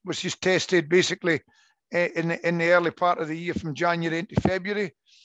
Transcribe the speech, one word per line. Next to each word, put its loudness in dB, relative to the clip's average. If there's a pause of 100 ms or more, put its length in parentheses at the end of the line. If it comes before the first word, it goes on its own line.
was -6
just -6
tested 2
basically, 2 (540)
uh, 2
in -2
the, -2
in 0
the 2
early 4
part 0
of -4
the -6
year -6
from -6
January -2
into -4
February. 0 (320)